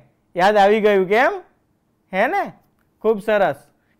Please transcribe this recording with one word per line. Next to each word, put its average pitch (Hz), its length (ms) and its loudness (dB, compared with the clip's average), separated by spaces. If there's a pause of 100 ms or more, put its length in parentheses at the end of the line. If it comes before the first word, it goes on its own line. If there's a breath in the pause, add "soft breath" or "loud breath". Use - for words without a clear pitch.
(360)
યાદ 196 220 2
આવી 208 240 4
ગયું 196 260 0
કેમ? 240 240 0 (840)
હે 196 140 0
ને? 339 240 -6 (500)
ખૂબ 220 180 -2
સરસ. 190 360 -2 (440)